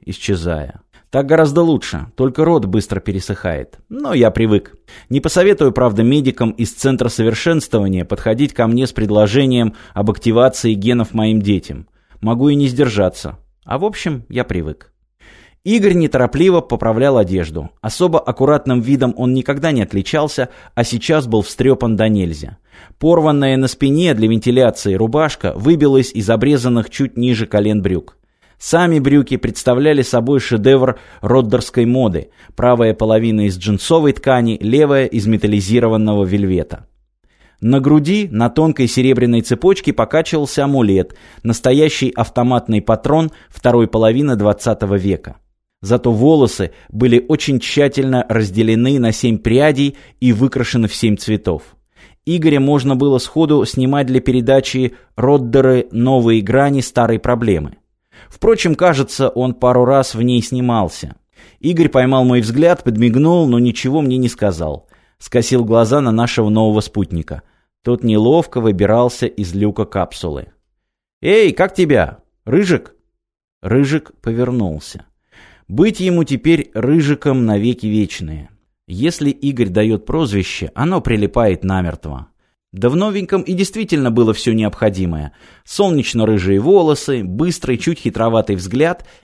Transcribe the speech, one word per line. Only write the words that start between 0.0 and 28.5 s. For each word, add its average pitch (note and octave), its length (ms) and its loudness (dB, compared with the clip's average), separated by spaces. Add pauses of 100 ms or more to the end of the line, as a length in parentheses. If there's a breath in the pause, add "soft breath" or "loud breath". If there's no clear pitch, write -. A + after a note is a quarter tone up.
исчезая. E2 760 -6 (280 soft breath)
Так C#3 160 0
гораздо D#3+ 360 4
лучше, A#2+ 440 -2 (100)
только C3 280 0
рот D#3 220 2
быстро G2 340 -4
пересыхает. F2+ 880 -8
Но C4 260 -6
я A#2 160 4
привык. G#2+ 460 0 (340 loud breath)
Не C3+ 100 0
посоветую, F3+ 520 2
правда, A2+ 320 2
медикам B2+ 480 0
из A2+ 200 -6
Центра B2+ 360 -2
совершенствования A2 960 0
подходить A2+ 500 -2
ко A#2 140 0
мне B2 180 0
с - 60 -8
предложением A2 800 2 (200 loud breath)
об G#2 180 -2
активации A#2 600 2
генов A2 380 -2
моим A2 300 0
детям. F2 460 -4 (320)
Могу A#2+ 300 0
и C#3+ 40 2
не C#3+ 140 0
сдержаться. A2+ 680 -2 (260)
А - 140 -8
в F3 60 -4
общем, D#3+ 440 -6
я A#2+ 160 -4
привык. D#2 480 -8 (720 soft breath)
Игорь G3+ 300 2
неторопливо D#3+ 680 2
поправлял A#2+ 580 0
одежду. E2+ 520 -2 (100)
Особо D#3+ 380 -2
аккуратным C3+ 600 0
видом B2+ 360 0
он B2 160 -2
никогда C#3 380 -2
не B2+ 120 0
отличался, C3 640 -4 (260 loud breath)
а A#2+ 80 0
сейчас C3 460 -2
был A2 140 2
встрёпан B2 520 0
до A2 140 0
нельзя. F2 500 -4 (400 soft breath)
Порванная D3 580 2
на C3 120 0
спине D3 460 0
для A2 120 0
вентиляции A2+ 680 0
рубашка A2+ 600 -2
выбилась C3+ 580 2
из G#2 160 -4
обрезанных A#2+ 600 0
чуть - 260 -6
ниже A#2 300 -2
колен G#2 340 0
брюк. F#2 380 -6 (400)